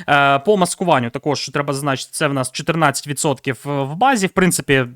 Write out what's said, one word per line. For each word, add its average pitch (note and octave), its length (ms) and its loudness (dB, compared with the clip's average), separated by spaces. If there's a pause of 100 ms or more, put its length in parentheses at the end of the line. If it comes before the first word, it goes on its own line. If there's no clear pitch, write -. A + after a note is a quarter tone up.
Е, C#3 300 4
по G#3 180 2
маскуванню E3+ 520 2
також, C#3+ 300 -4
що - 120 -10
треба C#3+ 220 -4
зазначити, C#3 400 -4
це D#3 140 -2
в C#3 60 -2
нас C3 180 -2
чотирнадцять D#3 560 -2
відсотків C#3 580 -4
в C#3 300 -4
базі, A#3 320 2
в - 20 0
принципі, D3 560 2 (100)